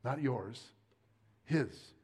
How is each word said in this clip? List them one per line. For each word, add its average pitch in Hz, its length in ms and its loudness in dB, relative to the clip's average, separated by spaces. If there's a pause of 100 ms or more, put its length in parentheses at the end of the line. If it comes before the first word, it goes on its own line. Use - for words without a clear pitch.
not 139 180 -2
yours, 117 420 -2 (800)
his. - 480 0 (100)